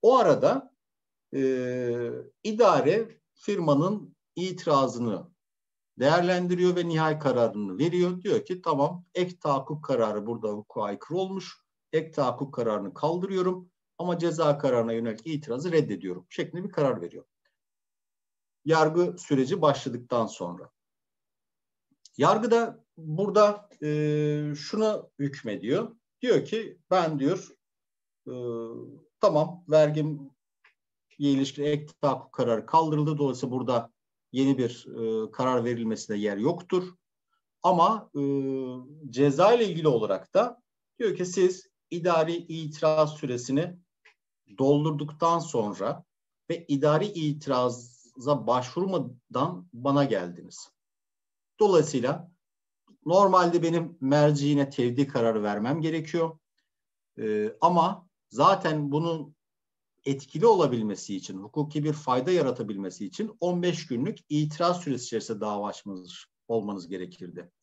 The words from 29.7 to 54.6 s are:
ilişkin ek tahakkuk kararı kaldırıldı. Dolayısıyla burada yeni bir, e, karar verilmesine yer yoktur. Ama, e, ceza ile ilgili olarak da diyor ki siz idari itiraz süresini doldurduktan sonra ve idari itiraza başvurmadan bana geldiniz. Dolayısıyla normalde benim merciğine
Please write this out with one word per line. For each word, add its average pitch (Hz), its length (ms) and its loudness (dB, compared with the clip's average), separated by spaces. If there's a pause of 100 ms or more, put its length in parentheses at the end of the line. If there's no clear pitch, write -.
ilişkin 139 460 0
ek 147 220 -2 (140)
tahakkuk 135 320 -2
kararı 117 340 0
kaldırıldı. 156 520 2
Dolayısıyla 127 340 -2
burada 123 400 -2 (400)
yeni 135 260 2
bir, 120 280 -2 (100)
e, 110 340 -2
karar 127 340 0
verilmesine 113 520 -4
yer 101 200 -2
yoktur. 175 580 -2 (680)
Ama, 190 520 2
e, 147 60 -4 (880)
ceza 143 420 4
ile 233 160 4
ilgili 160 200 0
olarak 107 460 0
da 240 280 2 (360)
diyor 214 180 -2
ki 180 100 -4
siz 180 420 0 (220)
idari 170 460 0
itiraz 156 800 -2
süresini 135 640 -4 (800)
doldurduktan 147 800 2
sonra 104 680 -4 (460)
ve 165 160 -6
idari 151 400 2
itiraza 131 1400 -2
başvurmadan 139 1300 -2
bana 139 320 2
geldiniz. 90 640 -6 (920)
Dolayısıyla 151 720 2 (720)
normalde 175 560 6
benim 165 380 -2
merciğine 143 680 4